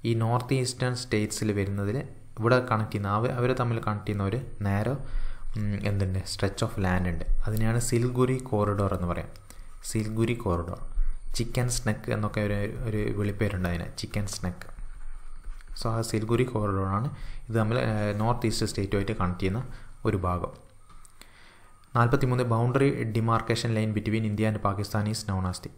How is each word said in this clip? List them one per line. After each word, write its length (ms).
ഈ 20
നോർത്ത് 400
ഈസ്റ്റേൺ 400
സ്റ്റേറ്റ്സിൽ 460
വരുന്നതിൽ 380
ഇവിടെ 180
കണക്ട് 220
ചെയ്യുന്ന 160
അവ-, 200
അവരെ 220
തമ്മിൽ 260
കണക്ട് 200
ചെയ്യുന്ന 240
ഒരു 100
നാരോ, 260
ഉം, 180
എന്തുണ്ട്, 300
stretch 360
of 60
land 260
ഉണ്ട്. 120
അതിനെയാണ് 340
സിൽഗുരി 480
കോറിഡോർ 480
എന്ന് 140
പറയാം. 180
സിൽഗുരി 540
കോറിഡോർ, 360
ചിക്കൻ 280
സ്നെക്ക് 380
എന്നൊക്കെ 320
ഒരു, 80
ഒരു 120
വിളിപ്പേരുണ്ട് 520
അതിന്, 180
ചിക്കൻ 260
സ്നെക്ക്. 300
So 100
ആ 180
സിൽഗുരി 440
കോറിഡോറാണ് 560
ഇത് 140
തമ്മിൽ, 160
ഏഹ്, 200
നോർത്ത് 260
ഈസ്റ്റ് 220
സ്റ്റേറ്റുമായിട്ട് 500
കണക്ട് 220
ചെയ്യുന്ന 180
ഒരു 180
ഭാഗം. 240
നാൽപത്തിമൂന്ന്, 560
boundary 380
demarcation 600
line 220
between 320
India 200
and 160
Pakistan 460
is 160
known 220
as 140
the 140